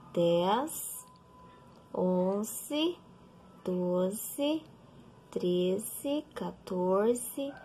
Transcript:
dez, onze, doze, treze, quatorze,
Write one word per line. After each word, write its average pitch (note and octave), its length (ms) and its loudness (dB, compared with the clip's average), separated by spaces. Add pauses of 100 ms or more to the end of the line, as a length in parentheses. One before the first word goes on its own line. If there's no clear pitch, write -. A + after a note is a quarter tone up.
(120)
dez, F3+ 920 2 (880)
onze, G3+ 1040 0 (680)
doze, F#3 1000 0 (680)
treze, F#3+ 1000 0
quatorze, G3 1200 0 (120)